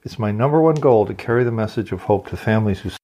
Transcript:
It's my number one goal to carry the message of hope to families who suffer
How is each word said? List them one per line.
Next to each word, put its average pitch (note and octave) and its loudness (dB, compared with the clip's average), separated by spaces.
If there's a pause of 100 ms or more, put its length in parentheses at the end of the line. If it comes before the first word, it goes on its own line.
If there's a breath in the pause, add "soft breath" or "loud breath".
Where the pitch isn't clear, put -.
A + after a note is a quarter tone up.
It's - -12
my G#2+ -2
number C#3 2
one D#3+ 4
goal B2 4
to G2 -6
carry A#2+ 0
the A#2+ 0
message A2 -4
of F2+ -8
hope G2+ 0
to - -8
families A2 0
who F#2 -10
suffer - -14